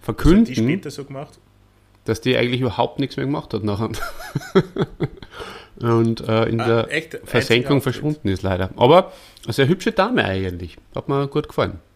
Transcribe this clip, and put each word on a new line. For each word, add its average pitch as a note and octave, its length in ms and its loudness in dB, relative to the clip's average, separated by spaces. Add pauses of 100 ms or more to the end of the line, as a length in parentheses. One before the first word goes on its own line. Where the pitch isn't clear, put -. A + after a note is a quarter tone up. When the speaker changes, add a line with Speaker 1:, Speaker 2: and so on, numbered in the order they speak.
Speaker 1:
verkünden, E3+ 460 4
Speaker 2:
hat - 20 -10
die B3 60 -8
später D3 380 -2
so C#3+ 120 -12
gemacht? C#3 340 -16 (640)
Speaker 1:
dass A2+ 160 -2
die B2 160 2
eigentlich B2 240 0
überhaupt B2 400 -2
nichts C3+ 160 -4
mehr C3+ 100 -4
gemacht D3 260 -4
hat G2+ 120 -4
nachher. G#2 260 -2 (960)
<laughs> - 920 -12
Und, A2+ 400 2
äh, A2 240 2
in A2+ 160 0
Speaker 2:
Ah, B2 60 -2
Speaker 1:
der A#2 260 2
Speaker 2:
echt? D#3+ 220 -6
Einziger - 120 -12
Speaker 1:
Versenkung C#3+ 520 2
Speaker 2:
Auftritt. B2+ 160 -2
Speaker 1:
verschwunden D3+ 340 -4
ist F#2+ 140 -2
leider. F#2+ 340 -2
Aber D#3+ 360 6 (320)
eine A#2+ 80 -6
sehr C3+ 160 4
hübsche G3 220 2
Dame G#3 340 2
eigentlich. F#2 520 -4 (180)
Hat - 140 -8
mir C#3 200 0
gut D3+ 200 -4
gefallen. - 320 -2 (160)